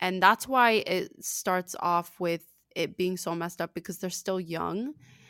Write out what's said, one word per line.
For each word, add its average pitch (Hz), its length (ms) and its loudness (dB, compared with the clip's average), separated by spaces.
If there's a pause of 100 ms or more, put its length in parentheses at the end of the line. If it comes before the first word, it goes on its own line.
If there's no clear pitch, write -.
And 185 200 -2
that's 208 260 6
why 247 240 6 (140)
it - 380 -4
starts - 560 -2
off 175 400 -2
with 170 240 -2 (320)
it 165 220 -2
being 180 200 0
so 165 160 -4
messed 170 280 -4
up, 170 120 -6
because 170 260 -10
they're 185 100 -4
still 190 300 -4
young. 170 540 -4 (360)